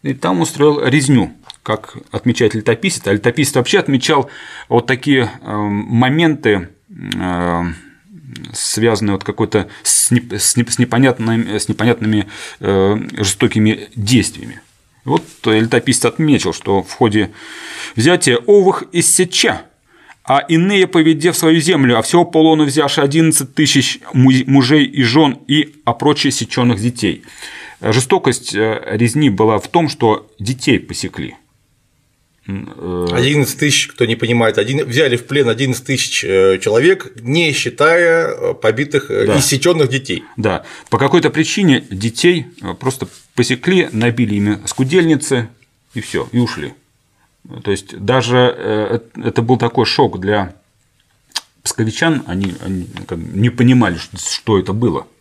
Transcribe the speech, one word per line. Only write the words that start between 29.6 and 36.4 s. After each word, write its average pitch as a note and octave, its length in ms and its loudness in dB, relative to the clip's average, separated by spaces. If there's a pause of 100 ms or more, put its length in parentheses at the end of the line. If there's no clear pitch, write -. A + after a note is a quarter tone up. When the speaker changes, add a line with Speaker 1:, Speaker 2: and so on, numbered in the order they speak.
Speaker 1:
том, E3 200 0
что - 480 -2
детей B2 420 -2
посекли. - 560 -10 (1120)
М, G2 280 -10
э, F2 380 -6
Speaker 2:
Одиннадцать C3+ 460 0
тысяч, - 280 0
кто - 180 -2
не A2+ 100 -2
понимает, A#2 420 2
один, C#3 280 0
взяли B2+ 320 0
в A#2+ 100 -8
плен C#3 220 2
одиннадцать B2 360 -2
тысяч, - 400 -4
э, F#2+ 340 4